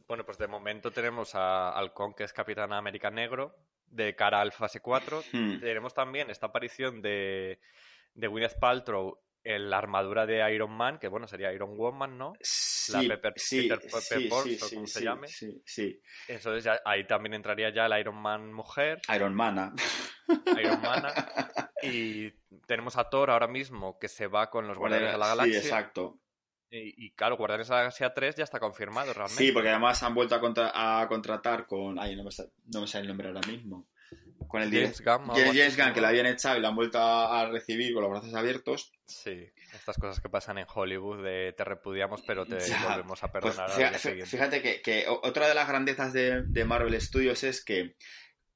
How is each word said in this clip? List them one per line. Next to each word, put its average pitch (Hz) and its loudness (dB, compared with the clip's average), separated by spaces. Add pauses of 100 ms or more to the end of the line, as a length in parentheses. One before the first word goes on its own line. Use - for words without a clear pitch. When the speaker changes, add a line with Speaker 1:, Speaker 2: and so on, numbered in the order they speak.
Speaker 1:
Bueno, 113 -6
pues 98 -12
de 104 -4
momento 104 -6
tenemos 117 -4
a, 92 2
al 95 -4
Kong, 101 -4
que 104 -6
es - -8
Capitán 104 -4
América 101 -4
negro, 120 -4 (320)
de 107 -4
cara 104 4
al 104 2
fase 113 -6
cuatro. 135 -2 (100)
Speaker 2:
Hmm. 107 0
Speaker 1:
Tenemos 117 -4
también 131 -2
esta 107 -8
aparición 131 -4
de, 98 -2 (540)
de 113 -4
Gwyneth 110 -2
Paltrow 120 2 (240)
en 101 -2
la 95 2
armadura 101 0
de 110 2
Iron 107 -2
Man, 123 -2
que, - -8
bueno, 107 -6
sería 98 -4
Iron 98 -8
Woman, 127 -4
¿no? 143 -8
Speaker 2:
Sí, - -2
Speaker 1:
La 104 2
Pepper, 104 -2
Speaker 2:
sí, 131 0
Speaker 1:
Pepper, 110 2
Pepper 113 -6
Speaker 2:
sí, 120 -2
Speaker 1:
Potts, 123 2
Speaker 2:
sí, 120 -4
Speaker 1:
o 107 -4
como 107 -8
Speaker 2:
sí, - -10
Speaker 1:
se 113 -6
Speaker 2:
sí, 107 -2
Speaker 1:
llame. 131 -4
Speaker 2:
sí, - -14
sí. 101 -6 (260)
Speaker 1:
Entonces 113 -4
ya, 113 4
ahí 101 2
también 107 0
entraría 107 -2
ya 113 2
la 107 4
Iron 107 -4
Man 107 -4
mujer. 143 -2 (140)
Speaker 2:
Iron 98 2
Mana. 98 0 (880)
Speaker 1:
Iron 330 2
Mana. 139 0
Speaker 2:
<laughs> - -4 (100)
Speaker 1:
Y 110 -2 (360)
tenemos 120 -2
a 120 2
Thor 135 4
ahora 117 6
mismo, 120 -6
que 104 -6
se - -6
va 104 2
con 110 -2
los 101 -6
Guardianes 110 2
de 107 0
la 104 4
Speaker 2:
Sí, 110 4
Speaker 1:
Galaxia. 117 4
Speaker 2:
exacto. 107 -2 (520)
Speaker 1:
Y, 113 -14
y - -20
claro, 117 2
Guardianes 110 -2
de 127 2
la 123 6
Galaxia 127 0
tres 139 0
ya 156 -4
está 139 -6
confirmado, 110 -4
realmente. 107 0
Speaker 2:
Sí, 135 8
porque 110 4
además 120 6
han 120 0
vuelto 120 4
a 117 2
contra-, 117 2 (300)
a 113 2
contratar 110 -2
con, 98 -4
ay, 101 -4
no 101 -10
me 98 -10
sa-, - -12 (260)
no 107 -4
me 104 -4
sale 104 -4
el 101 -6
nombre 95 -6
ahora 95 -6
mismo. 107 -10 (640)
Con 110 0
el 104 0
Speaker 1:
James 120 2
Speaker 2:
direct-, 110 -16
Speaker 1:
Gunn, 120 6
algo 117 0
Speaker 2:
James, 131 8
Speaker 1:
así, 131 6
Speaker 2:
James 143 6
Gunn, 135 6
Speaker 1:
¿no? 117 2
Speaker 2:
que 117 4
la 110 6
habían 123 6
echado 127 2
y 117 2
la 110 2
han 107 0
vuelto 117 2
a, 117 4
a 113 0
recibir 117 -2
con 110 2
los 98 2
brazos 110 -6
abiertos. 127 -2 (140)
Speaker 1:
Sí, 90 -10 (280)
estas 107 -8
cosas 98 -4
que 101 -8
pasan 98 -4
en 90 -8
Hollywood 98 -2
de 92 -2
"te 101 -6
repudiamos, 98 -4
pero 95 -2
te 92 -4
Speaker 2:
Ya, 87 0
Speaker 1:
volvemos 95 -2
a 92 -4
Speaker 2:
pues 98 -2
Speaker 1:
perdonar" 95 -2
al 98 0
Speaker 2:
fija-, 127 4
Speaker 1:
día 120 -2
siguiente. 92 -4
Speaker 2:
fíjate 135 0
que, 113 0
que 110 2
o-, 117 0
otra 151 2
de 151 6
las 147 4
grandezas 135 0
de, 127 2
de 117 2
Marvel 113 2
Studios 127 2
es 131 -4
que, 92 -2 (600)